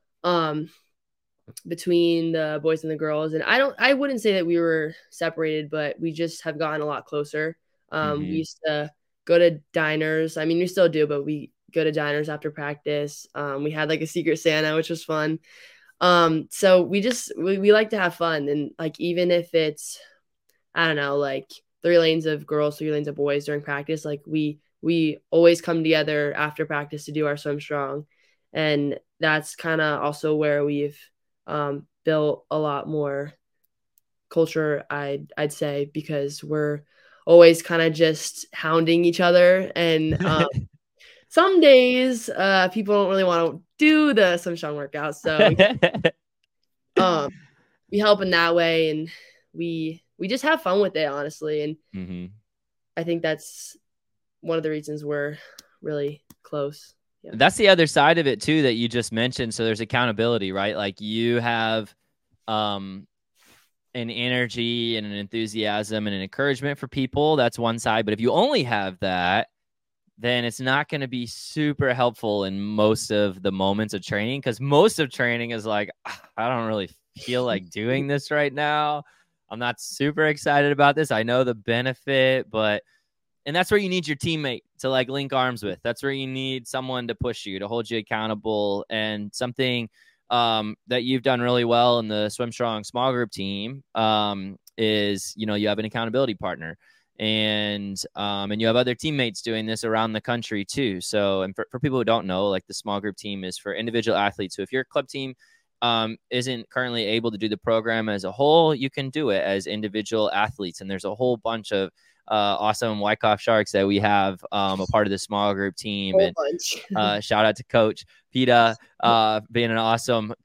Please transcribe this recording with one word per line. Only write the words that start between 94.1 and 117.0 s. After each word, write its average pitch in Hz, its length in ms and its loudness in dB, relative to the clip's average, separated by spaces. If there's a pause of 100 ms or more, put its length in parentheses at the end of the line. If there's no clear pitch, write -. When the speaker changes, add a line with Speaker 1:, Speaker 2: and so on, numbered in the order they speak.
Speaker 2:
is, 104 580 -2
you 107 100 -8
know, 107 100 -2
you 104 120 0
have 104 120 -2
an 110 60 -4
accountability 117 480 -2
partner. 82 440 -10 (400)
And, 104 840 -2 (140)
um, 101 360 -6
and 107 80 -4
you 113 60 0
have 113 100 4
other 123 200 2
teammates 135 460 -4
doing 110 240 -4
this 113 180 -6
around 110 300 0
the 107 60 -4
country 113 440 -4
too. 104 360 -4
So, 98 420 0
and 95 120 -6
for, - 160 -8
for 127 100 -10
people 131 180 -2
who 117 60 0
don't 107 220 2
know, 95 220 -2
like, 95 180 -4
the - 80 -16
small 101 260 -6
group 98 160 -6
team 98 280 -10
is 92 140 -10
for 101 160 -8
individual 113 440 -2
athletes. 101 380 -2
So 101 60 -6
if 95 100 -12
your 131 120 -2
club 139 240 -6
team, 135 260 -10 (480)
um, 113 340 -2 (140)
isn't 123 400 -4
currently 120 340 -4
able 113 260 0
to 104 80 -6
do 107 100 -2
the 104 100 -4
program 113 500 -2
as 98 160 -4
a 92 80 -6
whole, 151 420 4
you 131 160 -4
can 135 200 -8
do 147 200 -2
it 95 140 2
as 98 220 -2
individual 107 640 -2
athletes. 101 480 -4
And 98 100 -12
there's 95 140 -8
a 98 100 -6
whole 123 220 0
bunch 110 360 -6
of, 95 180 0 (380)
uh, 104 300 2
awesome 107 420 0
Wyckoff 107 400 0
Sharks 110 320 2
that 98 140 4
we 101 140 4
have, 98 420 2 (100)
um, 95 280 -2
a 92 60 -6
part 104 200 2
of 98 40 -2
the 98 80 -4
small 104 360 -2
group 98 220 -4
team. 98 380 -6
Speaker 1:
Whole 95 140 4
Speaker 2:
And, 90 60 -10
Speaker 1:
bunch. - 520 -6
<laughs> 196 100 -8
Speaker 2:
uh, 104 240 0